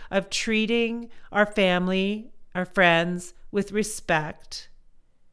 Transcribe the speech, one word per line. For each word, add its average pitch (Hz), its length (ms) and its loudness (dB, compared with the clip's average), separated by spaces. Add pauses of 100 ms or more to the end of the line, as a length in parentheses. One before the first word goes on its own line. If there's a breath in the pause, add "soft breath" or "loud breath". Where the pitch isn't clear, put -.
(120)
of 196 180 0
treating 226 800 0 (220 soft breath)
our 202 160 4
family, 190 800 0 (240)
our 180 120 -2
friends, 175 680 2 (160)
with 202 220 -2
respect - 1000 -4 (640)